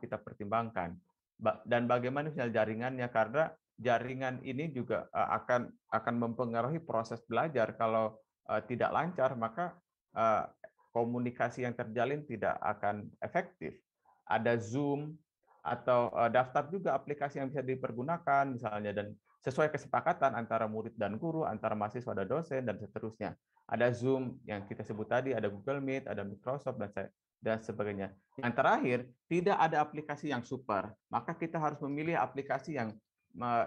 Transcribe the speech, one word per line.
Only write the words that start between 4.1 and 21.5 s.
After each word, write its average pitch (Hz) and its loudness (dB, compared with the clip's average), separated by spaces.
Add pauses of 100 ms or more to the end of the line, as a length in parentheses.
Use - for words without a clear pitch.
ini 135 -4
juga, 117 -2
eh, - 2 (100)
akan, 123 0 (240)
akan 113 0
mempengaruhi 117 0
proses 113 -2
belajar. 117 2
Kalau, 110 2 (320)
eh, 107 2
tidak 117 2
lancar, 131 2
maka, 165 -2 (400)
eh, 110 4 (500)
komunikasi 120 0
yang 117 -4
terjalin 120 -2
tidak 107 -2
akan 104 -2 (120)
efektif. - -4 (520)
Ada 113 2
Zoom 143 -2 (480)
atau, 123 2
eh, 117 4
daftar 127 4
juga 175 0
aplikasi 143 -4
yang 135 -4
bisa 143 -2
dipergunakan 131 0
misalnya, 107 -2
dan 101 -2 (380)
sesuai 151 2
kesepakatan - 2
antara 113 0
murid 110 -4
dan 104 0
guru, 160 -2
antara 107 -2